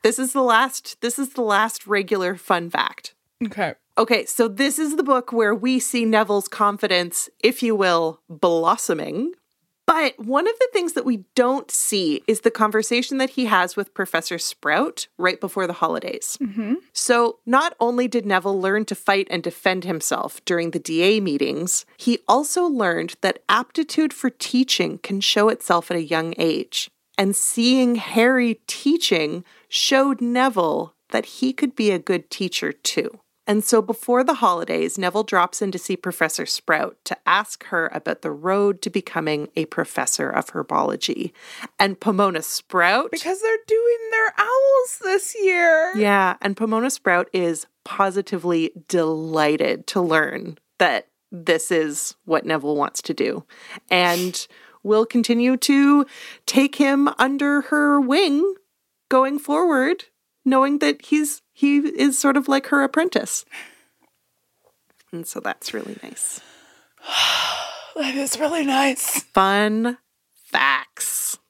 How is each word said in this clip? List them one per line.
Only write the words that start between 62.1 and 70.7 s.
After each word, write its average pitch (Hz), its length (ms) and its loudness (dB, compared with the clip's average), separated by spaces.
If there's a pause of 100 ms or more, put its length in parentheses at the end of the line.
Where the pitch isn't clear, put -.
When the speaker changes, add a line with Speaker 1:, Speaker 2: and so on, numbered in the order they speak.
Speaker 1:
sort 277 180 2
of 277 100 -2
like 277 200 0
her 277 160 2
apprentice. - 600 -2 (1700)
And 170 160 -12
so - 140 -10
that's - 320 -8
really - 280 -10
nice. - 380 -10 (640)
Speaker 2:
<sighs> - 460 0 (460)
That 269 160 -4
is 269 240 -4
really 302 280 0
nice. 269 560 0
Speaker 1:
Fun 214 760 2 (360)
facts. - 1040 -2 (120)